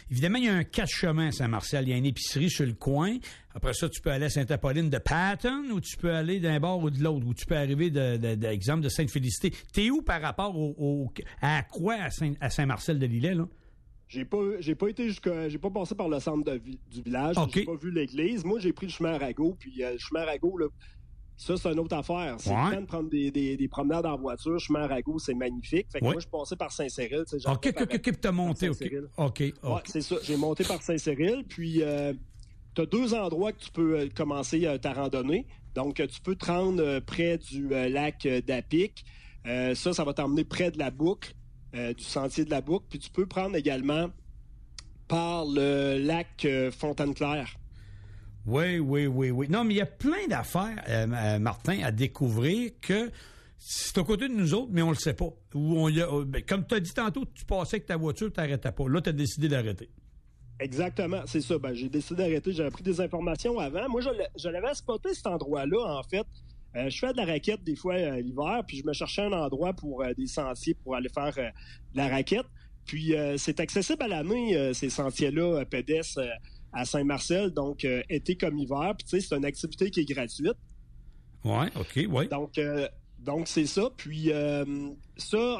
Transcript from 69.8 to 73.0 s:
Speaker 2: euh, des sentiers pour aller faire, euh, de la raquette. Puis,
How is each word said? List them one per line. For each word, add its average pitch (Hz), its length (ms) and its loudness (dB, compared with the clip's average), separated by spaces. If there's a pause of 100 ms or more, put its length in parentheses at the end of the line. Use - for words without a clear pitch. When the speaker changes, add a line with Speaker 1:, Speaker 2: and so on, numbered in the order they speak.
Speaker 2:
euh, 123 140 -2
des 131 100 -2
sentiers 135 560 -2
pour 131 120 -4
aller 127 140 -2
faire, 143 280 -2
euh, 120 120 -2 (440)
de - 40 -2
la 139 120 2
raquette. 135 360 2 (400)
Puis, 156 300 0